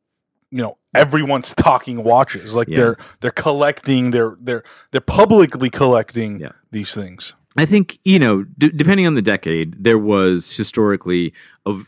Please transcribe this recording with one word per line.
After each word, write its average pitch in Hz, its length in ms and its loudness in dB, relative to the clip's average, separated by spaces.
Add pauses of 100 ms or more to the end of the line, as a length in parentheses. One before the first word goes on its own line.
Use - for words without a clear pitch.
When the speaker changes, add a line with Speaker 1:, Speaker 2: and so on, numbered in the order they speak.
(500)
Speaker 1:
you 127 80 -10
know, 110 200 -8 (160)
everyone's 139 600 0
talking 123 500 0
watches, 113 500 0
like 117 140 -2
Speaker 2:
Yeah. 80 80 -4
Speaker 1:
they're, 117 200 2 (240)
they're 127 100 -4
collecting, 143 800 -2
they're, 117 300 -2
they're, 123 240 -8 (260)
they're 151 100 -2
publicly 185 720 2
collecting 113 680 -2
Speaker 2:
Yeah. 71 120 -16 (180)
Speaker 1:
these 104 220 -10
things. 95 400 -14 (240)
Speaker 2:
I 196 100 2
think, 196 380 0
you 190 140 4
know, 104 260 2 (140)
d-, 151 120 4
depending 175 360 2
on 160 80 0
the 117 80 0
decade, 82 640 -4
there 113 140 4
was 95 580 0
historically, 92 760 -2 (320)
a 104 100 -6
v-, 95 140 -14